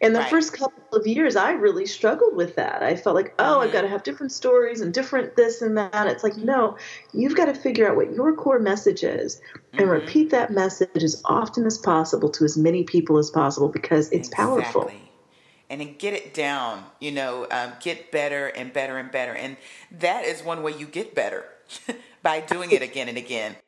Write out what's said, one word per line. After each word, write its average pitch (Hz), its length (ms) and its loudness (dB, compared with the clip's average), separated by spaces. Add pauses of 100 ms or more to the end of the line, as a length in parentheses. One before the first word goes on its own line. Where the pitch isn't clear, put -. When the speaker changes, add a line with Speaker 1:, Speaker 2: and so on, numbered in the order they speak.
Speaker 1:
In 226 120 6
the 226 60 2
Speaker 2:
Right. 254 100 0
Speaker 1:
first - 240 2
couple - 440 -4
of 214 100 2
years, 254 300 2
I 214 160 4
really 196 320 2
struggled 311 500 2
with 175 200 -2
that. - 280 -2
I 151 120 2
felt 175 200 0
like, 226 240 0
"Oh, 285 200 4
I've 233 80 2
Speaker 2:
Mm-hmm. - 60 -2
Speaker 1:
gotta 196 140 2
have 202 160 -6
different 285 300 -8
stories 240 480 2
and 170 120 -2
different 262 440 -2
this 226 240 4
and 220 160 0
that." 208 300 0
It's - 160 -2
like, 208 140 0
"No, 226 400 2 (360)
you've 277 220 0
gotta 311 200 4
figure 226 340 2
out 202 60 2
what - 180 2
your 294 220 2
core 269 240 2
message 202 440 2
is - 360 -4 (340)
and - 100 2
Speaker 2:
Mm-hmm. 190 80 6
Speaker 1:
repeat 302 400 2
that 240 200 2
message 190 520 0
as 156 220 0
often 226 400 0
as 220 120 0
possible 160 520 0
to 156 140 0
as 151 140 2
many 170 260 4
people 160 340 2
as 151 120 2
possible 143 400 2
because 156 420 0
it's - 180 -2
powerful." - 540 0
Speaker 2:
Exactly. - 220 -10 (680)
And 143 100 -8
then 147 180 -12
get 202 160 -4
it - 180 -10
down, 131 500 -4 (160)
you 143 120 -8
know, 131 400 -4
um, 123 280 -4
get 170 320 -8
better 143 360 -2
and 127 260 -10
better 135 240 -4
and 127 140 -10
better. 123 240 -4
And 135 200 -10 (360)
that 175 340 -2
is 160 180 -4
one 165 200 -6
way 151 120 -4
you 147 120 -14
get - 260 -10
better, 101 320 -4 (400)
<laughs> - 380 -12
by 160 180 0
doing 175 300 -6
it 139 100 4
again 127 260 -6
and 120 120 -8
again. 110 360 -8 (120)